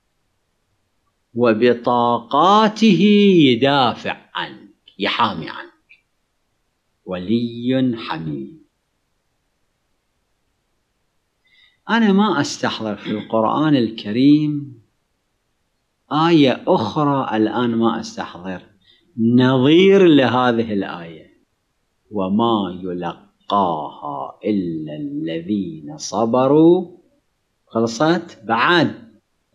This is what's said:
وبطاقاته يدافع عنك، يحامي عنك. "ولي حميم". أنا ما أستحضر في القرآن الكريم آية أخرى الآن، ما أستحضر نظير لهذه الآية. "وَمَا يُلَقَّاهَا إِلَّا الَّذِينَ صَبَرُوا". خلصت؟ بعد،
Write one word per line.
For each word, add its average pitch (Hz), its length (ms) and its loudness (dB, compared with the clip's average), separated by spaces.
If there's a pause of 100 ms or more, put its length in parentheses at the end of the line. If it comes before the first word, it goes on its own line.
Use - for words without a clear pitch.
(1300)
وبطاقاته 123 1700 2 (480)
يدافع 123 840 -2
عنك، 78 400 -12 (240)
يحامي 98 500 -4
عنك. - 220 -16 (1300)
"ولي 120 920 -4
حميم". 78 680 -12 (3250)
أنا 214 220 2
ما 190 280 2
أستحضر 110 560 -6
في - 140 -12
القرآن 117 680 0
الكريم 131 1080 0 (1300)
آية 147 540 2
أخرى 143 680 0
الآن، 117 380 0
ما 113 260 0
أستحضر 92 600 -14 (560)
نظير 131 880 4
لهذه 123 680 2
الآية. 82 580 -8 (800)
"وَمَا 101 720 -2
يُلَقَّاهَا 143 1600 -6
إِلَّا 85 520 -6
الَّذِينَ 151 1000 -8
صَبَرُوا". 139 1000 2 (680)
خلصت؟ 156 760 -2
بعد، 127 760 -2 (340)